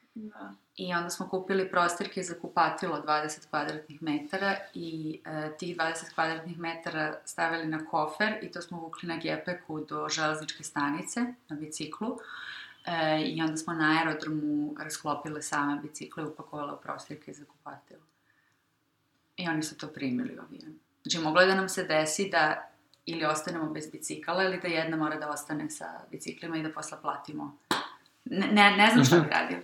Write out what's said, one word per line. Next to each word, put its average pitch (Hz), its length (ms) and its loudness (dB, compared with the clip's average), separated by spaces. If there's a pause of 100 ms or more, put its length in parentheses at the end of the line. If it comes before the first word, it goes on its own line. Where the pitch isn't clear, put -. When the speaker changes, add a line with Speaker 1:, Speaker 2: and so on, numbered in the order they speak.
(160)
Speaker 1:
Da. 214 360 -14 (240)
Speaker 2:
I 180 180 -4
onda 175 160 0
smo 185 200 -6
kupili 190 420 0
prostirke 180 520 2
za 170 120 -6
kupatilo 160 680 0
dvadeset 151 480 0
kvadratnih 151 540 -4
metara 175 520 0 (180)
i, 160 520 -6
e, 156 320 -6
tih 175 180 -6
dvadeset 165 380 -2
kvadratnih 165 460 -2
metara 165 540 -4 (120)
stavili 165 420 -2
na 156 180 -4
kofer 190 560 0
i - 100 -10
to 175 100 -10
smo 170 180 -10
vukli 165 300 -10
na 160 80 -4
gepeku 156 640 -4
do 151 300 -6
železničke 156 540 -2
stanice 151 560 -2 (300)
na 151 60 -8
biciklu. 156 640 -6 (680)
E, 156 360 2
i 160 200 0
onda 156 160 0
smo - 160 -4
na 156 260 4
aerodromu 151 800 0
rasklopile 151 640 -4
same 143 400 0
bicikle, - 440 -10
upakovale 151 480 -8
u - 40 -12
prostirke 147 560 -12
za 143 120 -20
kupatilo. - 560 -20 (1400)
I 175 100 -4
oni 156 160 0
su - 140 -8
to 156 100 -10
primili 123 500 -2
u - 40 -14
avion. - 320 -16 (300)
Znači, 165 160 0
moglo 160 220 6
je 185 60 10
da 190 80 6
nam 190 140 2
se 185 140 -2
desi 156 460 2
da 156 400 2 (360)
ili 165 200 -2
ostanemo 160 400 0
bez 156 260 -6
bicikala 156 520 -2
ili 185 180 2
da 175 60 -4
jedna 160 300 0
mora 156 200 0
da 151 120 -6
ostane 147 400 -4
sa - 160 -10 (260)
biciklima - 460 -8
i 156 60 -2
da 156 80 -2
posle 156 300 -8
platimo. 147 560 -8 (680)
Ne, 190 220 0
ne, 202 240 10
ne 202 200 8
znam 180 140 10
šta 165 100 10
bi 170 60 12
Speaker 3:
Mhm. - 100 2
Speaker 2:
radili. - 320 2